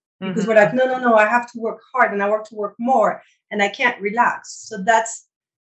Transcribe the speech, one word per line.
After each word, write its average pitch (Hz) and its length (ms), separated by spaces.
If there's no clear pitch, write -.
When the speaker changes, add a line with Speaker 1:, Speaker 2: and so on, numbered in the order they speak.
Speaker 1:
because 190 240
Speaker 2:
Mm-hmm. 208 60
Speaker 1:
we're 220 80
like, 208 180
"No, 254 120
no, 254 120
no, 247 160
I 214 120
have 240 260
to 233 80
work 220 200
hard 226 180
and 202 100
I 202 60
work 214 200
to 214 80
work 202 220
more 233 440
and 208 120
I 202 60
can't 226 320
relax." 202 680
So 208 140
that's, 233 460